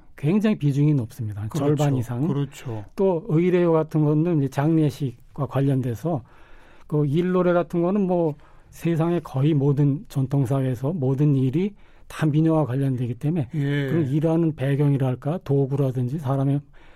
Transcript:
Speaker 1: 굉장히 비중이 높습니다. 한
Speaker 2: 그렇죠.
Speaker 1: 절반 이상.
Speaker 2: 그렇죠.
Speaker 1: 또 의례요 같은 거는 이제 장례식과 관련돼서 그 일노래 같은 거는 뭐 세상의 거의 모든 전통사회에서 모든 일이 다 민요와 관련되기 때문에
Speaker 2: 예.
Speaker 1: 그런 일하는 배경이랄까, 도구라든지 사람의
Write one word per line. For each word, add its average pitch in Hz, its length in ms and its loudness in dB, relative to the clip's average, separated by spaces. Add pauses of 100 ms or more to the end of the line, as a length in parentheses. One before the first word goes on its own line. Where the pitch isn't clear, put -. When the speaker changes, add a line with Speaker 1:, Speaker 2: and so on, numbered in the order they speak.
(180)
Speaker 1:
굉장히 196 400 0
비중이 143 380 2
높습니다. 110 460 -6
한 110 60 -6
Speaker 2:
그렇죠. 143 200 -4
Speaker 1:
절반 143 280 2
이상. 127 320 -4
Speaker 2:
그렇죠. 135 560 -6 (140)
Speaker 1:
또 190 320 0
의례요 175 420 2
같은 156 320 2
거는 156 360 2
이제 135 100 0
장례식과 147 1000 -2
관련돼서 135 720 -2 (640)
그 151 200 0
일노래 180 480 2
같은 170 280 0
거는 190 240 2
뭐 170 300 0 (340)
세상의 165 540 0
거의 143 300 0
모든 143 560 2
전통사회에서 135 840 -2
모든 139 460 2
일이 151 360 0 (360)
다 - 160 -4
민요와 156 400 2
관련되기 127 500 -2
때문에 143 400 -2
Speaker 2:
예. 143 320 -2
Speaker 1:
그런 147 220 0
일하는 160 460 0
배경이랄까, 139 880 0
도구라든지 135 760 0
사람의 139 400 0 (360)